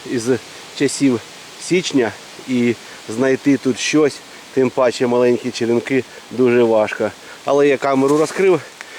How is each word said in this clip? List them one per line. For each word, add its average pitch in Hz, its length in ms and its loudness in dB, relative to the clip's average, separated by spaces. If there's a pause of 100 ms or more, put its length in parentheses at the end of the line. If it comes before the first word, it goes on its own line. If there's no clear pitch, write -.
(100)
із 120 180 -2 (500)
часів 131 420 0 (400)
січня, 143 520 0 (360)
і 120 260 0 (360)
знайти 131 460 2
тут 120 220 -2
щось, 151 380 0 (380)
тим 131 160 2
паче 127 360 0
маленькі 123 440 2
черенки, 120 540 0 (260)
дуже 120 320 4
важко. 110 480 2 (340)
Але 143 240 2
я 135 80 4
камеру 139 420 2
розкрив, 175 420 2 (380)